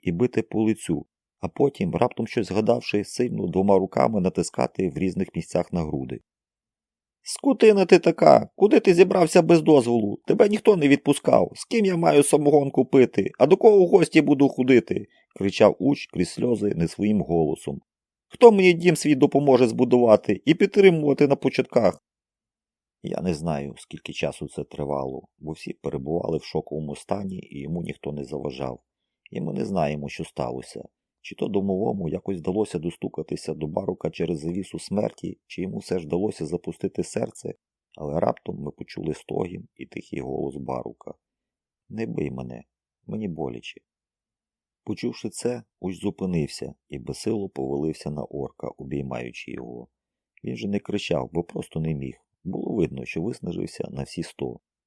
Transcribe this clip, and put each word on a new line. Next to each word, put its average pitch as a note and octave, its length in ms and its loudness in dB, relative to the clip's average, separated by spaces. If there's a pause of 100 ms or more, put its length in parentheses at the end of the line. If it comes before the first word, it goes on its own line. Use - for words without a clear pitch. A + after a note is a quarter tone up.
і F2+ 80 -4
бити A2+ 300 -2
по - 220 -4
лицю, F#2+ 420 -4 (340)
а F#2 80 -8
потім, A2 480 -2
раптом A#2+ 320 -2
щось G#2+ 200 -4
згадавши, A2 560 0
сильно A2 440 -4
двома F#2+ 320 2
руками F#2+ 420 0
натискати F2+ 680 -2
в - 80 -10
різних F2+ 380 -4
місцях F2 380 -4
на E2+ 100 -2
груди. C2+ 360 -8 (1000)
«Скотина A3 640 4
ти F3 140 8
така! D#3 560 6
Куди G#3 240 4
ти F#3 140 6
зібрався F3+ 480 4
без E3 200 6
дозволу? A#2+ 680 4
Тебе G#3 220 6
ніхто G#3 260 2
не D3 120 2
відпускав! C#3 680 2
З - 100 -16
ким A3+ 200 0
я F#3 120 0
маю D#3 260 6
самогонку C#3+ 600 2
пити? A#2+ 540 4
А B2+ 60 6
до D#3 120 6
кого G#3 280 6
в - 20 4
гості E3 340 4
буду C#3+ 280 4
ходити?» — B2+ 560 2 (300)
кричав G2 440 4
Уч C#3+ 260 -2
крізь - 240 -4
сльози G#2 460 -2
не E2 120 0
своїм G#2 340 -2
голосом. D2+ 600 -2 (460)
«Хто A#3 240 8
мені F#3 220 6
дім E3+ 220 2
свій D3 200 0
допоможе C3+ 520 4
збудувати A#2 800 4
і D#3 80 4
підтримувати D#3+ 760 4
на C3+ 80 0
початках?» - 680 0 (1000)
Я - 180 -8
не F2+ 120 -2
знаю, D2 440 -6
скільки - 360 -18
часу D2 340 -6
це - 160 -12
тривало, C#2 640 -8 (100)
бо D2+ 140 -12
всі - 220 -14
перебували D#2 640 -6
в - 60 -12
шоковому D2+ 520 -8
стані - 560 -10
і C#2+ 80 -14
йому D#2+ 240 -8
ніхто D2 280 -10
не D2 120 -10
заважав. C2+ 560 -10 (520)
І - 100 -8
ми - 120 -6
не - 120 -6
знаємо, D2+ 440 -4
що - 140 -12
сталося. B1+ 600 -10 (380)
Чи - 140 -18
то - 120 -6
домовому G2 600 -4
якось F#2 280 -6
вдалося F#2 420 -4
достукатися - 760 -8
до D#2 140 -8
Барука F#2 420 -6
через E2 300 -6
завісу F2 400 -8
смерті, - 680 -6
чи - 140 -12
йому F#2+ 160 -8
все F#2+ 220 -6
ж E2 60 -10
вдалося F2+ 400 -4
запустити - 580 -6
серце, - 500 -8 (440)
але D2+ 220 -8
раптом - 380 -4
ми C#2+ 140 -12
почули - 420 -10
стогін - 600 -10
і - 100 -18
тихий - 340 -14
голос C#2 360 -8
Барука. B1 580 -12 (760)
«Не A2+ 160 -10
бий C#2+ 260 -6
мене, B1 320 -12 (420)
мені G#2+ 220 -8
боляче». D2 540 -10 (1000)
Почувши A2+ 460 -8
це, A#2+ 340 -8 (160)
Уч F#2 160 -8
зупинився F2 800 -6 (160)
і C#2 100 -12
безсило G2 500 -6
повалився C#2+ 600 -6
на D2 120 -8
орка, - 440 -10
обіймаючи B1+ 840 -10
його. A#1+ 360 -14 (560)
Він B2+ 120 -8
же A2+ 120 -8
не G2+ 120 -4
кричав, E2 540 -4
бо E2 100 -4
просто - 360 -10
не D#2+ 140 -4
міг. C2+ 220 -10 (320)
Було - 280 -8
видно, D#2 300 -4
що - 160 -8
виснажився F2+ 680 -8
на C2+ 120 -8
всі E2+ 200 -10
сто. - 360 -12 (280)